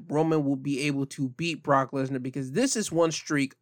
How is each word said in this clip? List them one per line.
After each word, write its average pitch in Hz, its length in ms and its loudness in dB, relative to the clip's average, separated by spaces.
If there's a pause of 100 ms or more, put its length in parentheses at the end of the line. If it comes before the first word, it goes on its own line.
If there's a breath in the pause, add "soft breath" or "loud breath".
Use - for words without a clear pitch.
Roman 156 380 2
will 139 100 0
be 135 280 -2
able 139 240 0
to 135 240 -4
beat 160 340 -6
Brock 135 260 4
Lesnar, 135 320 -2
because 131 300 -6
this 247 240 2
is 214 160 -2
one 160 180 4
streak 143 520 -2